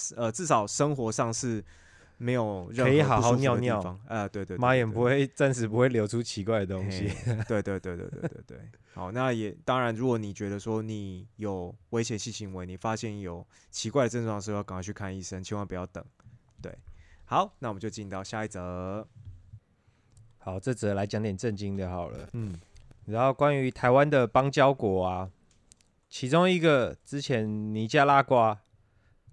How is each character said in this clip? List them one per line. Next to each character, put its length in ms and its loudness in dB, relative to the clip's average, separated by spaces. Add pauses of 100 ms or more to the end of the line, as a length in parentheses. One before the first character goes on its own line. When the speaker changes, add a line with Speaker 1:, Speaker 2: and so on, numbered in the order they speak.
(160)
Speaker 1:
嗯。 100 -4
Speaker 2:
呃， 60 0
至 140 -6
少 220 4
生 260 0
活 160 -2
上 240 -2
是 300 -4 (540)
没 160 -2
有 380 -2
任 140 0
何 60 6
不 0 -
舒 0 -
服 0 -
的 0 -
地 0 -
方。 0 -
Speaker 1:
可 20 6
以 80 6
好 200 4
好 160 6
尿 200 2
尿。 500 -2
Speaker 2:
呃， 200 -4
对， 160 -6
对， 20 -8
对， 100 -10
对， 20 -6
对。 40 -2
Speaker 1:
妈 140 4
也 100 4
不 180 0
会， 240 4
暂 260 2
时 140 -2
不 100 0
会 100 6
流 200 2
出 140 -2
奇 220 -6
怪 160 0
的 60 -2
东 260 -4
西。 180 -2 (160)
Speaker 2:
嘿， 120 0 (100)
对， 140 0
对， 180 -4
对， 160 -8
对， 140 -8
对， 120 -12
对， 260 -8
对。 100 -18 (360)
好， 180 -8
那 200 0
也， 320 -4
当 160 0
然 140 0
如 140 -2
果 100 2
你 160 -6
觉 160 -6
得 100 -4
说 220 -4
你 540 -8
有 400 -6 (160)
危 100 0
险 160 -4
性 160 -8
行 220 -10
为， 100 -8
你 100 -12
发 200 -4
现 240 -8
有 260 -10 (240)
奇 220 -6
怪 120 4
的 60 2
症 160 -4
状 120 -2
的 40 -6
时 80 -10
候， 80 -2
要 60 -4
赶 120 -10
快 60 -6
去 100 -8
看 240 -8
医 60 -8
生， 220 -10
千 120 -6
万 120 -6
不 80 -8
要 100 -6
等。 180 -12 (580)
对。 140 -14 (500)
好， 340 -2
那 80 -6
我 60 -4
们 60 -10
就 100 -4
进 200 -12
到 140 -8
下 200 -6
一 40 -6
则。 580 -8 (1300)
Speaker 1:
好， 200 -8
这 140 -4
则 200 -2
来 120 0
讲 160 -4
点 160 -2
正 180 -4
经 200 -4
的 140 -4
好 200 -6
了。 240 -12
Speaker 2:
嗯。 240 -6 (500)
Speaker 1:
然 160 0
后 100 4
关 220 4
于 160 0
台 180 2
湾 200 8
的 180 4
邦 240 4
交 220 6
国 300 0
啊， 260 -2 (800)
其 200 -6
中 200 6
一 100 4
个 440 4
之 180 -8
前 520 -2
尼 140 -2
加 180 6
拉 160 8
瓜 400 4 (720)